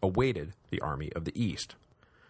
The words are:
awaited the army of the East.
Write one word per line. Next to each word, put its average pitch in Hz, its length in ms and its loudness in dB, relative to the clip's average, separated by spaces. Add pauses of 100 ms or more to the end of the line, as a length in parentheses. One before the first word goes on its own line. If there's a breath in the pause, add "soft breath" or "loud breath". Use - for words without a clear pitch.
awaited 98 520 2 (160)
the 92 100 -2
army 73 320 -2
of 82 140 -4
the - 120 -2
East. - 360 -2 (540 soft breath)